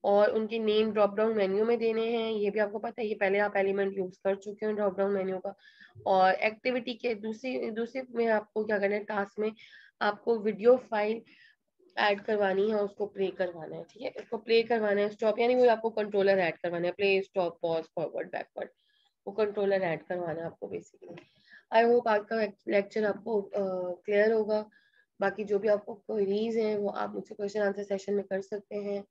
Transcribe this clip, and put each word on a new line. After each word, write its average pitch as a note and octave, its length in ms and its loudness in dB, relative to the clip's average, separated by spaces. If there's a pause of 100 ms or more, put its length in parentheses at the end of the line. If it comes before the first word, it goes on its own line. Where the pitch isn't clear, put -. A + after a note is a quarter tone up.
और G3+ 260 6
उनके A3 280 -2
name G#3+ 340 2
drop G3+ 220 2
down A3 220 2
menu G3 280 2
में A#3 140 2
देने A3+ 280 0 (100)
हैं, A3+ 160 -2
ये G#3 180 0
भी G#3 80 -4
आपको G#3 200 -2
पता A3+ 240 -8
है, G#3+ 60 -2
ये G#3+ 60 -2
पहले G3+ 240 2
आप G3+ 180 0
element G3 420 0
use F#3 260 -6
कर G3 120 0
चुके G#3 300 -8
हैं G#3+ 80 -2
drop G3+ 240 -2
down G3 140 0
menu F#3+ 260 -2
का। G3 160 -10 (520)
और F#3+ 280 6
activity A#3+ 600 -2
के A#3+ 200 -4
दूसरी, A3+ 560 -6
दूसरे A#3 400 -6
में A#3 160 -2
आपको A3 380 0
क्या G#3+ 140 0
करना G3+ 160 2
है, G#3 100 -4
task G3+ 340 -6
में G#3+ 140 -2 (480)
आपको G#3+ 380 0
video G#3+ 380 4
file A3+ 460 -2 (760)
add G3+ 220 2
करवानी G3+ 500 2
है, G#3+ 100 0
उसको G3+ 260 -4
प्ले F#3+ 240 -4
करवाना E3+ 460 -6
है, E3+ 80 -12
ठीक G#3+ 180 -20
है, - 80 -6
उसको - 280 -10
play A3+ 240 2
करवाना G#3+ 380 2
है, G#3 80 2
stop, G#3+ 300 -2
यानी A#3+ 160 4
वो B3 140 6
आपको A3+ 220 2
controller G#3 480 2
ऐड E3 180 0
करवाना E3+ 300 -4
है, F3 60 0
प्ले, G3 300 2
stop, F3 400 -2
pause, E3 220 -2
forward, - 480 -6
backward, - 360 -10 (580)
वो G3 60 -10
controller G3+ 500 0
ऐड D#3+ 200 -2
करवाना E3+ 380 -4
है E3 60 -6
आपको - 200 -10
basically। - 580 -14 (500)
I A3+ 100 6
hope A#3+ 240 4
आज G#3 120 2 (120)
का A3+ 100 0 (300)
lecture G#3 320 0
आपको, G#3 380 -2
अ, G3 180 -6 (440)
clear G#3 280 4
होगा। G#3+ 380 -2 (500)
बाकी G3 240 -2
जो G3+ 140 0
भी G#3+ 100 0
आपको G#3 260 0
queries G#3+ 600 -2
हैं G#3+ 200 0
वो G3+ 120 -2
आप G#3 260 -4
मुझसे G3+ 200 -10
question G3+ 260 -4
answer G3+ 220 -2
session G3+ 320 -4
में G3 100 -2
कर F#3+ 160 -4
सकते G3+ 360 -10
हैं। G3+ 340 -6